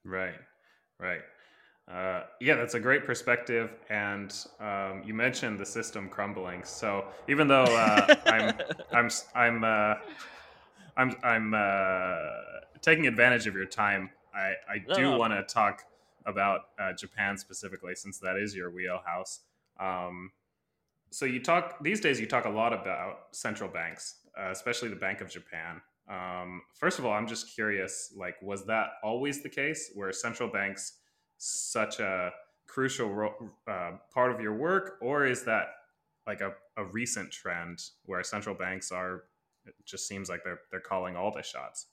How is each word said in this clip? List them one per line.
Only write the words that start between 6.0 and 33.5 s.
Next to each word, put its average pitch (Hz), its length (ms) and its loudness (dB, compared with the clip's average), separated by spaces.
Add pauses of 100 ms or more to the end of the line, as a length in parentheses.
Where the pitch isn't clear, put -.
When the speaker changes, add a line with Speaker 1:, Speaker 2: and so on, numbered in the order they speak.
Speaker 1:
crumbling. 92 540 -6
So 101 460 -2 (200)
even 143 200 6
though, 135 160 10
uh, 113 560 10
Speaker 2:
<laughs> - 60 2
Speaker 1:
I'm, 110 340 4 (320)
I'm 120 140 6
s-, - 280 -4
I'm, 117 300 4
uh, 107 320 4 (1000)
I'm, 127 280 4
I'm, 110 300 4
uh, 95 680 2 (600)
taking 160 280 6
advantage 117 400 6
of 95 60 -4
your 95 120 -2
time, 98 440 2 (220)
I, 95 220 -2 (140)
I 104 180 -4
Speaker 2:
No, 156 80 0
Speaker 1:
do 135 160 4
Speaker 2:
no. - 80 4
Speaker 1:
wanna 110 240 2
talk 104 400 2 (420)
about, 98 360 2 (180)
uh, 95 140 -2
Japan 101 440 -2
specifically, 92 600 -10
since 98 240 -12
that 92 160 -2
is 101 180 -2
your 90 160 -8
wheelhouse. 90 680 -6 (400)
Um, 90 500 -4 (800)
so - 160 -4
you 127 160 -2
talk, 175 400 0
these 202 180 0
days 135 200 4
you 110 60 -4
talk 120 180 2
a 107 60 0
lot 113 220 2
about 92 640 -6
central 104 340 -6
banks, 82 520 -8 (180)
uh, 95 120 -6
especially 117 380 -4
the 98 80 -6
Bank 95 240 -4
of 92 80 -10
Japan. 85 540 -12 (260)
Um, 90 540 -8 (120)
first 180 260 0
of 131 40 -6
all, 110 80 2
I'm 107 140 0
just 113 280 -8
curious: 101 640 -4
like, 90 240 -10
was 98 260 -8
that 110 260 0 (100)
always 131 400 -2
the - 80 -12
case? 151 460 -4
Were 98 160 -4
central 113 360 -4
banks 98 520 -4 (440)
such - 540 -2
a 92 340 0 (360)
crucial 131 420 -2
ro-, 104 400 -4 (160)